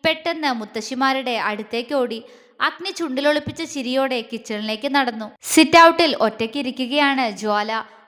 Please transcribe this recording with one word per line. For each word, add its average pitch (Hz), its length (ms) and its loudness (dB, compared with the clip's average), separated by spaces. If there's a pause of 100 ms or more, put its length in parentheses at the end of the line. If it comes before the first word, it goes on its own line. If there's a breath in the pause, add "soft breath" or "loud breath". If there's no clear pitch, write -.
പെട്ടെന്ന് 320 480 -2
മുത്തശ്ശിമാരുടെ 247 760 -4
അടുത്തേക്ക് 220 640 -4
ഓടി. 233 280 -2 (380 loud breath)
അഗ്നി 330 300 -4
ചുണ്ടിലൊളിപ്പിച്ച 294 720 -2
ചിരിയോടെ 254 680 -2
കിച്ചണിലേക്ക് 220 640 -6
നടന്നു. 226 360 -2 (120)
സിറ്റ് 320 360 6
ഔട്ടിൽ 330 380 8
ഒറ്റയ്ക്കിരിക്കുകയാണ് 254 1120 -2
ജ്വാല. 214 540 -4 (240)